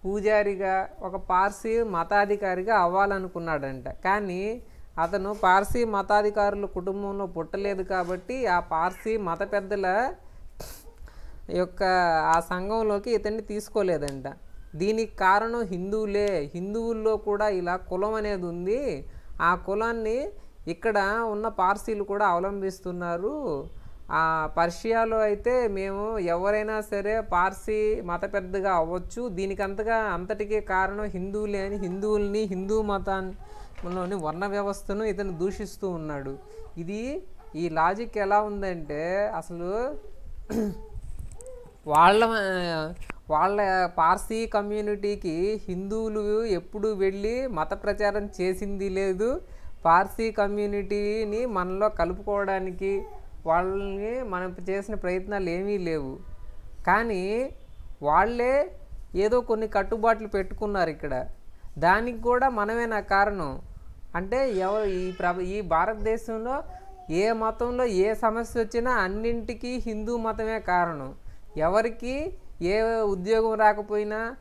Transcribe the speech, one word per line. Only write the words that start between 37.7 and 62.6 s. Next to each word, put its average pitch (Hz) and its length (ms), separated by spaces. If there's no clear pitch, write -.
ఎలా 202 240
ఉందంటే 185 960
అసలు 185 580
వాళ్ళ, 180 380
వాళ్ళ 185 560
పార్సీ 190 600
కమ్యూనిటీకి 208 1200
హిందువులు 214 800
ఎప్పుడు 208 420
వెళ్ళి 208 600
మత 165 360
ప్రచారం 208 460
చేసింది 196 480
లేదు, 196 520
పార్సీ 196 460
కమ్యూనిటీని 208 1120
మనలో 196 440
కలుపుకోవడానికి 196 1160
వాళ్ళని 196 800
మనం 185 320
చేసిన 196 260
ప్రయత్నాలు 190 540
ఏమీ 196 280
లేవు. 156 420
కానీ 214 600
వాళ్ళే 240 720
ఏదో 214 260
కొన్ని 220 260
కట్టుబాట్లు 214 600
పెట్టుకున్నారు 196 640
ఇక్కడ, 139 380
దానికి 214 440
కూడా 247 280
మనమేనా 226 500